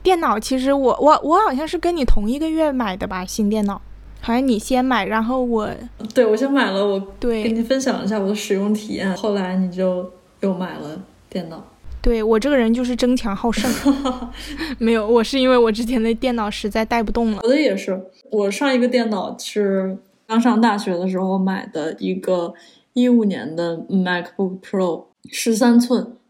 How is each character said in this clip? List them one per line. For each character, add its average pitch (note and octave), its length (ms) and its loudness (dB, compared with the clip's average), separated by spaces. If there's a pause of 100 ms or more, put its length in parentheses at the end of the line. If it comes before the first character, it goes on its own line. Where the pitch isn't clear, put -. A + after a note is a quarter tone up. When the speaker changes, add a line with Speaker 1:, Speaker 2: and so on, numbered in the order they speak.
Speaker 1:
电 F#4 180 4
脑 A#3 180 0
其 B3+ 220 -2
实 C4+ 140 2
我， C4 260 2
我， D4 240 6
我 D#4+ 240 4
好 C4+ 80 0
像 D4+ 100 -2
是 E4 120 -6
跟 E4+ 180 0
你 D4 80 0
同 G#3+ 260 6
一 C4+ 80 -2
个 D#4+ 120 -2
月 D#4 200 2
买 A3+ 280 -2
的 F#3 100 -6
吧， F#3 180 -6
新 G3+ 240 -2
电 G#3+ 160 0
脑。 G3+ 160 -4 (380)
好 A3+ 140 -4
像 C4 120 2
你 A3+ 140 2
先 B3+ 240 0
买， A#3 220 0
然 A3 180 -2
后 B3+ 180 -2
我 A3 280 -2 (440)
Speaker 2:
对， B3 120 4
我 G#3+ 100 4
先 C4+ 160 -2
买 A#3+ 200 2
了， G3 140 0
我 G3 140 0 (200)
Speaker 1:
对。 A3+ 240 -2
Speaker 2:
跟 A3+ 120 0
你 A3+ 80 -2
分 C4+ 160 0
享 B3 240 -2
一 G3 40 -2
下 G#3+ 120 -2
我 G3 80 -2
的 G#3 80 0
使 - 180 -4
用 G3+ 200 0
体 G#3+ 220 -4
验， F#3+ 200 -2
后 G#3 180 -2
来 F#3 220 -2
你 F#3 160 0
就 F3+ 400 -2 (300)
又 G3 120 0
买 F3 240 -6
了 D#3 240 -12 (280)
电 E3+ 180 -8
脑。 D#3+ 180 -16 (360)
Speaker 1:
对， A#3 200 2
我 A3 160 2
这 C4 120 0
个 C#4+ 80 4
人 A3+ 160 4
就 B3+ 100 0
是 B3 100 -2
争 B3 220 2
强 A3+ 180 -4
好 A#3 160 -2
胜。 A#3 220 -2 (520)
Speaker 2:
<laughs> D4 540 -10
Speaker 1:
没 A3+ 140 0
有， G#3+ 160 0
我 A#3 160 4
是 C4+ 160 0
因 B3+ 100 4
为 B3+ 80 6
我 A3+ 140 4
之 A3+ 140 -4
前 A3+ 180 0
的 A3+ 120 2
电 B3 200 -2
脑 G#3+ 160 -4
实 - 180 -6
在 A3 140 -2
带 A#3 180 0
不 G#3+ 80 -2
动 A#3 220 0
了。 G3 100 -4
Speaker 2:
我 A3+ 60 0
的 C4 80 4
也 B3 220 2
是， G3 200 -4 (320)
我 G3+ 220 0
上 C4+ 240 0
一 - 20 2
个 A#3+ 80 4
电 A#3 240 0
脑 F#3 280 -4
是 F#3+ 600 -2 (300)
刚 A3+ 140 2
上 A#3+ 180 4
大 A3+ 180 4
学 F#3+ 200 -2
的 F#3 100 -4
时 F#3 100 -2
候 F#3+ 220 0
买 F#3+ 280 -2
的 D#3 320 -6
一 F#3 140 -4
个 F3+ 400 -2 (380)
一 B3 160 2
五 A#3+ 160 6
年 D#3 320 -4
的 E3+ 220 -2 (120)
MacBook F#3 720 -2
Pro， F3+ 460 -4 (260)
十 A3+ 240 0
三 A#3+ 240 6
寸 A#3+ 380 0 (120)